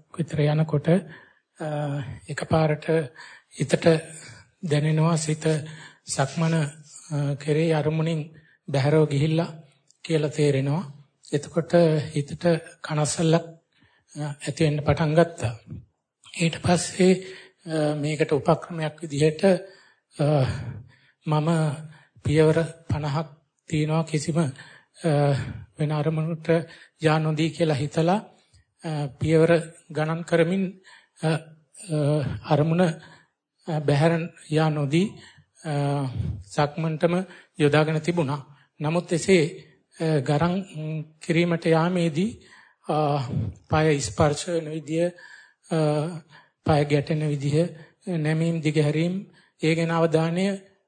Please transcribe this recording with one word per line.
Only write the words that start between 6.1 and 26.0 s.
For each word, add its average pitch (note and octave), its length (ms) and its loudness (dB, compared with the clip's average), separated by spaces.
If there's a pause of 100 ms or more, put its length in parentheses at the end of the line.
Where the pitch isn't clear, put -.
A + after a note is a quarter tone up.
අ, D3+ 640 -4 (180)
කෙරේ D3+ 380 0
අරමුණින් D#3 480 0 (460)
බැහැරව D3 400 4
ගිහිල්ලා D#3+ 440 0 (540)
කියලා D3+ 240 0
තේරෙනවා. C#3 540 0 (440)
එතකොට - 460 -2 (340)
හිතට D3+ 380 -6 (340)
කනස්සල්ලක්, D#3+ 680 0 (680)
අ, D3 80 -8 (120)
ඇති - 280 -4
වෙන්න D3 180 0
පටන් D3+ 320 0
ගත්තා. B2 400 2 (800)
ඊට E3 260 -2
පස්සේ, F#3 540 2 (500)
අ, D3+ 320 -2
මේකට D3+ 360 -2
උපක්‍රමයක් D#3 680 -2
විදිහට, D3+ 440 0 (720)
අ, D3 100 0 (1000)
මම D3+ 240 0 (760)
පියවර D#3 320 4 (280)
පනහක් D3+ 420 -4 (420)
තියනවා D#3 340 0
කිසිම, D3+ 340 -4
අ, - 720 -4 (640)
වෙන D3+ 180 -2
අරමුණකට D#3 560 -2 (500)